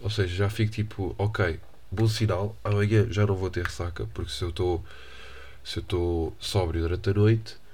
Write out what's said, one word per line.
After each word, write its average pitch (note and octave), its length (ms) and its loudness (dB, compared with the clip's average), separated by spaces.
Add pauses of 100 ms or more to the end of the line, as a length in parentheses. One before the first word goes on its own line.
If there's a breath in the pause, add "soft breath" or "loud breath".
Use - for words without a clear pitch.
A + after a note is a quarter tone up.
ou G#2+ 100 -4
seja, F#2 240 0
já G2 160 2
fico G#2+ 220 0
tipo, G2+ 460 -4
ok, G2 420 0 (300)
bom A2 180 4
sinal, G2+ 560 0
amanhã G2+ 460 4
já G#2 160 4
não F#2+ 100 4
vou F#2 140 -2
ter F2 140 -2
ressaca, F2 500 -4
porque E2+ 160 -6
se - 120 -6
eu F2+ 80 -2
estou, F2 340 0 (800 loud breath)
se - 140 -6
eu F2 40 -6
estou E2+ 580 0
sóbrio E2 420 0
durante F2+ 280 0
a G2 40 4
noite, A2 420 4 (180 loud breath)